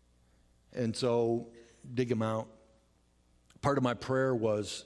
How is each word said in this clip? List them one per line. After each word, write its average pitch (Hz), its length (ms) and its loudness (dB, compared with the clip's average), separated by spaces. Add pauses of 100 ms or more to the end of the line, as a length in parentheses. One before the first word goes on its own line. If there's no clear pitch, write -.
(720)
And 113 200 -2
so, 117 540 2 (460)
dig 120 180 0
him 110 100 0
out. 110 260 -2 (1120)
Part 139 160 2
of 127 80 2
my 123 80 2
prayer 131 420 0
was, 107 500 -2